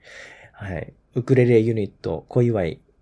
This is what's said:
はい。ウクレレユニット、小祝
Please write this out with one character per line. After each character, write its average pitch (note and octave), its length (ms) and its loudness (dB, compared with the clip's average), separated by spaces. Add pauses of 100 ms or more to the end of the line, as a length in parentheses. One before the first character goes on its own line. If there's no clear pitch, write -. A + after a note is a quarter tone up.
(520)
は F#2+ 240 -14
い。 - 160 -12 (220)
ウ B2 80 -6
ク C3 120 2
レ B2 100 4
レ A#2+ 160 4
ユ A2+ 140 0
ニ G#2+ 100 -2
ッ F#2+ 60 -10
ト、 - 380 -10
小 B2 140 0
祝 G2+ 360 -2 (240)